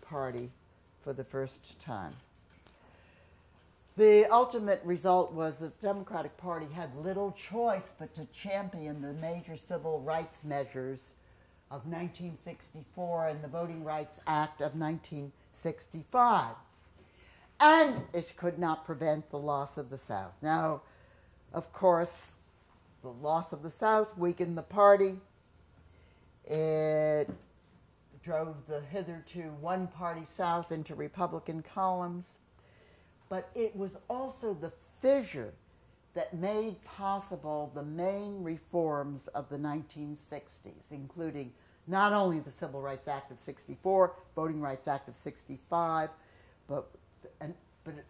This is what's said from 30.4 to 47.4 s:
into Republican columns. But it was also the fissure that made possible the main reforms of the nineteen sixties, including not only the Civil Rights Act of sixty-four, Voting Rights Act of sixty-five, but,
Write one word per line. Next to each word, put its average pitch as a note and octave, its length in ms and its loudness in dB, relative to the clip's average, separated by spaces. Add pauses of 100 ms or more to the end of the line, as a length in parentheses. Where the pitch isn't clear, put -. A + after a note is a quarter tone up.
into D#3 220 -8
Republican D#3+ 680 -6
columns. F3+ 760 -4 (880)
But F#3 280 -6
it A3 200 -2
was F#3+ 220 -6 (100)
also B3 460 -4
the E3 180 -8 (300)
fissure G#3 520 2 (600)
that E3 220 -4
made G#3 500 -2
possible D#3 880 -4
the D3 100 -8
main F#3+ 600 -4
reforms D#3 840 -2
of C#3 200 -6
the C#3+ 80 -6
nineteen D3 600 -6 (120)
sixties, - 640 -16
including C#3+ 600 -8 (360)
not G3 260 4
only F#3 260 4
the D3 120 -10
Civil C#3 300 -8
Rights C#3 260 -8
Act C#3 240 -6
of B2 80 -18
sixty-four, F3+ 720 2 (220)
Voting D#3 260 -2
Rights C3+ 260 -6
Act C#3 200 -2
of A#2+ 100 -18
sixty-five, D#3+ 920 -2 (580)
but, C#3+ 200 -6 (540)